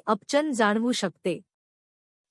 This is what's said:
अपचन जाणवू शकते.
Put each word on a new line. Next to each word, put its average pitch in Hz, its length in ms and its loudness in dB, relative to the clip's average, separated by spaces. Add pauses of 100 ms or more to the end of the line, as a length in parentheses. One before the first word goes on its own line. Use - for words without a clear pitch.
अपचन 285 460 0
जाणवू 220 400 2
शकते. 185 500 -4 (880)